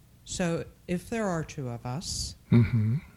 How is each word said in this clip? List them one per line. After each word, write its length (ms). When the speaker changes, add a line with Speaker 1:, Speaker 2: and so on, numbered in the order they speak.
Speaker 1:
So 400
if 220
there 180
are 160
two 260
of 160
us, 500
Speaker 2:
Mm-hmm. 440